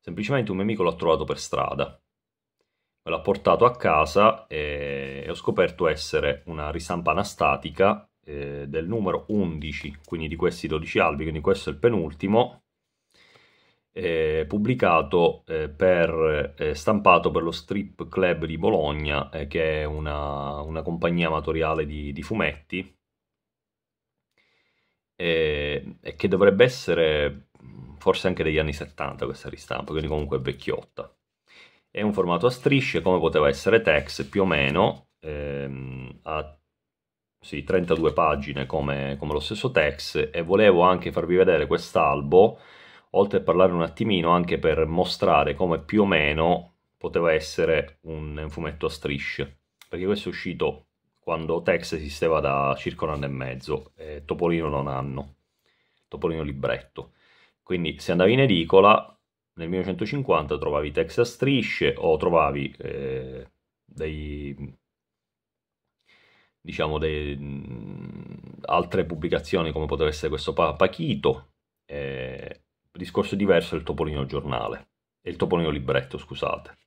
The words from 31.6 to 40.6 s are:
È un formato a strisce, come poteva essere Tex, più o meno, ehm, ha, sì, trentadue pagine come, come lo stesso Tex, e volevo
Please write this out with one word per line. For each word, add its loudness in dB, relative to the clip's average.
È -6
un 0
formato 2
a 6
strisce, 0
come 2
poteva 4
essere 4
Tex, 0
più 0
o 2
meno, 0
ehm, -10
ha, -8
sì, -10
trentadue 2
pagine 0
come, -4
come -6
lo -2
stesso -6
Tex, 0
e -4
volevo 6